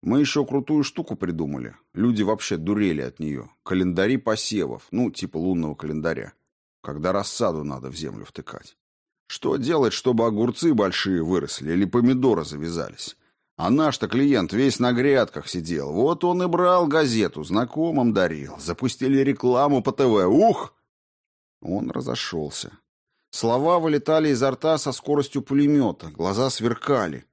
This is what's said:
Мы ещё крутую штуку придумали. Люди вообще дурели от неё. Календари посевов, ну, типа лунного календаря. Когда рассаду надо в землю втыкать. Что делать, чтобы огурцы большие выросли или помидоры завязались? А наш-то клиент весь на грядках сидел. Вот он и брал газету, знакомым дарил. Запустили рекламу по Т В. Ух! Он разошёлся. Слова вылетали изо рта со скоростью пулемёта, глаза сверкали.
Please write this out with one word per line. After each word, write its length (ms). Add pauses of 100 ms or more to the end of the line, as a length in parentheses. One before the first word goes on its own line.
Мы 160
ещё 260
крутую 380
штуку 320
придумали. 640 (180)
Люди 300
вообще 320
дурели 440
от 200
неё. 280 (140)
Календари 540
посевов, 760
ну, 220
типа 240
лунного 400
календаря. 560 (500)
Когда 300
рассаду 500
надо 280
в 40
землю 300
втыкать. 520 (540)
Что 280
делать, 340
чтобы 340
огурцы 480
большие 480
выросли 500
или 120
помидоры 600
завязались? 720 (400)
А 140
наш-то 380
клиент 440
весь 280
на 120
грядках 560
сидел. 440
Вот 320
он 180
и 60
брал 400
газету, 560
знакомым 680
дарил. 460
Запустили 640
рекламу 640
по 80
Т 120
В. 220
Ух! 480 (880)
Он 300
разошёлся. 800 (580)
Слова 480
вылетали 520
изо 200
рта 280
со 120
скоростью 520
пулемёта, 680
глаза 400
сверкали. 840